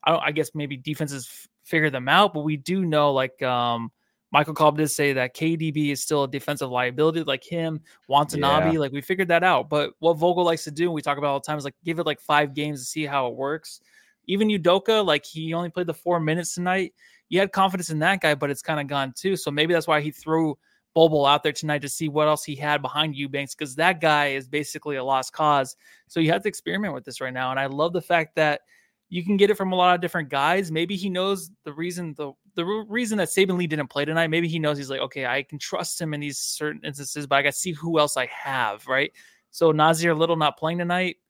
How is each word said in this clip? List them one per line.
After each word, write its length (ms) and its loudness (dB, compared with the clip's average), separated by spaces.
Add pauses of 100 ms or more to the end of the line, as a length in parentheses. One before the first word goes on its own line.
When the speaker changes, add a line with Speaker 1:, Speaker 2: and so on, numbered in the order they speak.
Speaker 1:
I 60 4
don't, 100 2
I 100 -2
guess 220 -2
maybe 220 -6
defenses 560 -6
f-, 160 -20 (160)
figure 260 0
them 200 -4
out, 240 4
but 80 -4
we 160 -2
do 260 -2
know, 300 2
like, 280 -2
um, 480 -2 (440)
Michael 200 4
Cobb 240 4
did 120 2
say 240 0
that 200 -2
K 220 0
D 160 -2
B 200 0
is 100 -4
still 240 0
a 20 -10
defensive 420 -6
liability, 540 0
like 180 -2
him, 380 -4 (300)
Watanabe, 640 4
Speaker 2:
Yeah. 60 0
Speaker 1:
like, 120 0
we 80 -6
figured 300 -2
that 160 4
out. 240 2
But 300 0
what 160 4
Vogel 280 2
likes 220 2
to 60 -10
do, 140 0
and 80 0
we 80 -4
talk 160 -2
about 120 -2
all 100 -2
the 60 -10
time, 120 -4
is, 60 -8
like, 120 -10 (100)
give 140 -2
it, 60 -2
like, 140 -2
five 340 2
games 280 -4
to 40 -12
see 200 -4
how 220 -2
it 80 -6
works. 440 -8 (460)
Even 240 2
Udoka, 560 2
like, 200 2
he 280 -8
only 160 -4
played 180 -4
the 60 -4
four 260 0
minutes 340 -2
tonight. 400 -2 (360)
You 100 2
had 140 2
confidence 360 0
in 100 -2
that 200 2
guy, 160 4
but 140 -2
it's 120 -4
kinda 220 -2
gone 300 -4
too. 240 -2
So 140 -4
maybe 220 2
that's 140 2
why 140 4
he 100 -6
threw 460 -2 (360)
Bol 140 8
Bol 180 4
out 180 4
there 100 0
tonight 300 -2
to 60 -8
see 200 -4
what 180 2
else 160 2
he 120 -8
had 260 -2
behind 340 -4
Eubanks, 400 -8
'cause 200 -8
that 260 2
guy 300 4
is 180 -6
basically 480 -6
a 60 -6
lost 280 0
cause. 460 2 (320)
So 100 -4
you 140 4
have 100 -2
to 60 -2
experiment 440 -4
with 120 -10
this 160 -12
right 120 -6
now. 180 -4
And 80 -2
I 80 -2
love 260 -2
the 80 -2
fact 340 0
that 260 2 (480)
you 140 -6
can 140 0
get 140 6
it 40 4
from 180 -2
a 20 -2
lot 180 6
of 80 2
different 280 -4
guys. 420 0
Maybe 240 -2
he 120 -6
knows 440 -4 (140)
the 80 -12
reason, 420 -8
the, 180 -8 (220)
the 100 -2
re-, 220 -2
reason 320 -2
that 80 2
Saben 300 2
Lee 100 0
didn't 220 -2
play 160 -2
tonight. 240 2
Maybe 180 2
he 100 -2
knows, 180 0
he's 140 -8
like, 120 -4
"Okay, 260 -6
I 160 -2
can 160 -14
trust 420 -6
him 140 -4
in 40 -6
these 200 -8
certain 440 -6
instances, 440 -10
but 80 2
I 80 6
gotta 80 2
see 220 -6
who 260 -2
else 180 2
I 100 0
have," 600 -4
right? 240 0 (400)
So 200 4
Nasir 440 4
Little 220 2
not 200 0
playing 220 -2
tonight. 380 -2 (120)